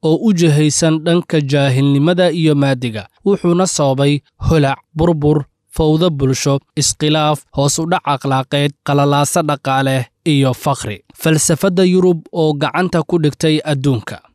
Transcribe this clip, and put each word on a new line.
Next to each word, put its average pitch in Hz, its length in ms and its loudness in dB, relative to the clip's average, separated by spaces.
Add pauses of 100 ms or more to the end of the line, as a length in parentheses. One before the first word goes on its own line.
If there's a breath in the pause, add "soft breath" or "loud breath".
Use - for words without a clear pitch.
oo 160 140 2
u 220 160 2
jihaysan 160 720 2
dhanka 170 360 0
jaahilnimada 143 880 2
iyo 160 240 0
maadiga, 127 540 -2 (160)
wuxuuna 180 420 0
sababay 143 540 0 (180)
holac, 139 400 0 (160)
burbur, 151 500 0 (260)
fawdo 160 400 0
bulsho, 139 500 -2 (160)
iskhilaaf, 151 640 -2 (180)
hoos 143 220 -2
u 160 120 -4
dhac 180 140 -2
akhlaaqeed, 139 680 -2 (160)
qalalaaso 143 560 0
dhaqaale 135 640 -2 (180)
iyo 139 300 2
faqri. 117 500 -6 (100)
Falsafadda 170 680 0
Yurub 180 360 2 (120)
oo 156 200 0
gacanta 160 500 -2
ku 175 160 -2
dhigtay 156 460 0
adduunka. 135 560 -4 (140)